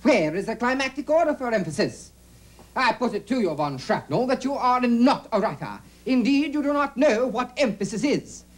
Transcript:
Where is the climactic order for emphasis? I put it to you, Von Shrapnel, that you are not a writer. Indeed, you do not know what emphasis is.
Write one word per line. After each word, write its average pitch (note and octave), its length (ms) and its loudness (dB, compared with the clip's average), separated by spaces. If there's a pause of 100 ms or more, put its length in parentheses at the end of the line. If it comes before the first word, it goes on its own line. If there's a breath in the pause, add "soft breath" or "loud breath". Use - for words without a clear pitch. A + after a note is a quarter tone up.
Where F#3 320 4
is F3+ 120 -4
the A3 100 -6
climactic C4 540 -4
order D4 240 4
for B3 180 -6
emphasis? D#3+ 600 -4 (640 loud breath)
I B3 180 2
put A#3 220 -2
it G3+ 120 -6
to B3+ 140 0
you, F3 140 2
Von C#3+ 220 -2
Shrapnel, F3 520 -2
that C4 160 0
you C#4 100 -2
are B3 260 2
not A#3+ 520 2
a G#3+ 80 2
writer. C3+ 380 -4 (280 loud breath)
Indeed, C4+ 480 2
you D4 80 0
do C#4+ 100 0
not C#4+ 240 0
know B3+ 300 4
what B3 300 -4
emphasis G#3+ 480 -2
is. - 400 -2 (140)